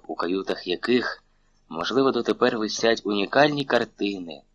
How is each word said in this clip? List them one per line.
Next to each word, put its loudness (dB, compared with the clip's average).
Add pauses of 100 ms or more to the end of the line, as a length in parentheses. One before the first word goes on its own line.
у -10
каютах -4
яких, -2 (460)
можливо, 0
дотепер 0
висять 2
унікальні 2
картини, -2 (140)